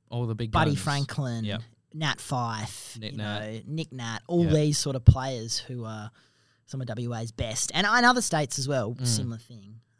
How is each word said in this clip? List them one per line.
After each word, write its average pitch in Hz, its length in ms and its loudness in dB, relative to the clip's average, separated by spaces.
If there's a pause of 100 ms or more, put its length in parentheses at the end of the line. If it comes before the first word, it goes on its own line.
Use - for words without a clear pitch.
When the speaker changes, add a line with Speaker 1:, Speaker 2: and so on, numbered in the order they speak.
Speaker 1:
All 120 180 -2
the 110 80 -2
big 110 160 -4
Speaker 2:
Buddy 160 200 4
Speaker 1:
guns. 139 100 0
Speaker 2:
Franklin, 135 640 -2
Speaker 1:
Yep. 104 180 -4 (320)
Speaker 2:
Nat 151 220 -2
Fyfe, 117 800 -6
Speaker 1:
Nick 107 140 -10
Speaker 2:
you 143 80 -10
Speaker 1:
Nat. 104 200 -4
Speaker 2:
know, 110 280 -10
Nick 156 240 -6
Nat, 117 340 -8
all 170 200 2
Speaker 1:
Yep. 151 80 4
Speaker 2:
these 151 260 4
sort 139 160 -2
of 127 100 -6
players 131 540 6
who 123 260 -10
are 107 240 -12 (560)
some 135 160 -10
of 127 60 -8
W 120 260 -6
A's 113 180 -8
best, 113 440 -4
and, 180 100 2
and 233 180 4
other 247 180 6
states 151 360 0
as 135 100 -2
well, 123 280 0
Speaker 1:
Mm. 123 100 -6
Speaker 2:
similar 113 320 0
thing. 110 380 -20 (240)